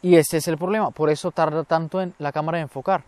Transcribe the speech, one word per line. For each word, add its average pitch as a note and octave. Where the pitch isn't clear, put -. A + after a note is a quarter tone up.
Y F3+
ese D#3+
es D3
el D#3+
problema, F#3
por D3+
eso D3+
tarda D#3
tanto E3
en F3+
la C#3+
cámara D#3+
en E3
enfocar D3+